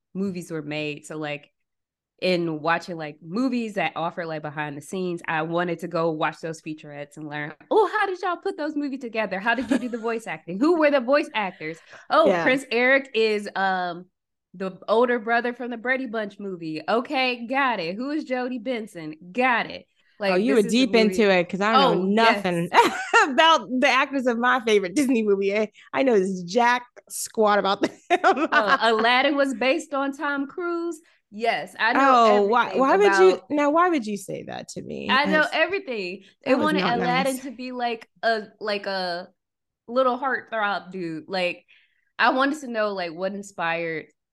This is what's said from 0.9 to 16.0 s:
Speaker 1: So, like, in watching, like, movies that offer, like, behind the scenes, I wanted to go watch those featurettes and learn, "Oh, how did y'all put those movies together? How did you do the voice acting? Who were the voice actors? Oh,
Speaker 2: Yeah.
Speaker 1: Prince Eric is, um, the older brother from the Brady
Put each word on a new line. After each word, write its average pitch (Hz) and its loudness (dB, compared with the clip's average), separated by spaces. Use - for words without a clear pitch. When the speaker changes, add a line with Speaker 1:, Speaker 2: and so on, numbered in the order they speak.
Speaker 1:
So, 160 -12
like, 147 -8
in 170 0
watching, 165 -2
like, 151 -10
movies 226 -4
that 175 -2
offer, 170 -6
like, 156 -8
behind 151 -8
the 147 -12
scenes, 180 -6
I 160 -2
wanted 170 -2
to 180 -10
go 170 0
watch 156 -4
those 165 -10
featurettes 147 -14
and 151 -12
learn, 147 -8
"Oh, 392 4
how 403 0
did 370 -6
y'all 359 -2
put 381 -8
those 302 -6
movies 277 -6
together? 220 -6
How 233 0
did 233 -4
you 269 2
do 247 -6
the 233 -8
voice 226 -6
acting? 170 -10
Who 330 4
were 302 4
the 285 2
voice 285 0
actors? 180 -6
Oh, 311 6
Speaker 2:
Yeah. 175 2
Speaker 1:
Prince 269 2
Eric 262 2
is, 214 0
um, 180 -2
the 185 -8
older 240 2
brother 233 -2
from 247 -10
the 240 -10
Brady 262 -4